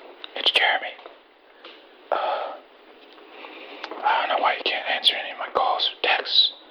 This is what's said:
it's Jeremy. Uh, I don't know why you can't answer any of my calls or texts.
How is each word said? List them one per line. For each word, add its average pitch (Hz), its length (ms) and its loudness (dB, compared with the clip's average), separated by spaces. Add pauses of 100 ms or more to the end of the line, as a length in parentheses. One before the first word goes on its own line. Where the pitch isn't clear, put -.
(360)
it's - 140 0
Jeremy. - 420 2 (1160)
Uh, - 420 0 (1500)
I - 220 4
don't - 100 0
know - 60 0
why - 140 4
you - 80 -6
can't - 260 -2
answer - 260 2
any - 160 -6
of - 60 -12
my - 160 -6
calls - 340 2
or - 180 -4
texts. - 460 4 (180)